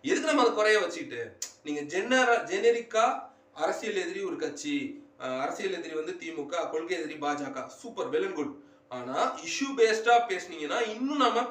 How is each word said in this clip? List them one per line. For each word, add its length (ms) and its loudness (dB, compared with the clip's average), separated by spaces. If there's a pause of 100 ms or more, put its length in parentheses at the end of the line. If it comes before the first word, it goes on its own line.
எதுக்கு 280 0
நம்ம 120 4
அதை 120 6
குறைய 260 4
வச்சுக்கிட்டு? 420 -4 (420)
நீங்க 180 -4
ஜெனர-, 600 4
ஜெனரிக்கா 640 2 (480)
அரசியல் 420 -2
எதிரி 280 -2
ஒரு 120 -4
கட்சி, 400 -4 (440)
அஹ், 200 -4
அரசியல் 340 -2
எதிரி 220 -6
வந்து 240 -4
திமுக, 500 -4
கொள்கை 280 -2
எதிரி 240 -6
பாஜக, 460 -4
சூப்பர், 420 -8
well 160 2
and 120 -4
good. 140 -2 (400)
ஆனா 260 -6 (200)
இஷ்யூ 380 -4
பேஸ்டா 400 6 (120)
பேசுனீங்கன்னா 600 -4
இன்னும் 300 -2
நம்ம 340 4